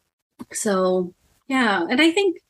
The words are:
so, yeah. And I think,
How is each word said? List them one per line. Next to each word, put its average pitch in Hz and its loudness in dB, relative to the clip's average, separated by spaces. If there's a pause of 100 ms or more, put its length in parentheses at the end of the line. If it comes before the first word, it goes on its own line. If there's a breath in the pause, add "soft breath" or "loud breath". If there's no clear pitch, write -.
(520)
so, 185 0 (340)
yeah. 254 0
And 254 0
I 330 6
think, 381 0 (120)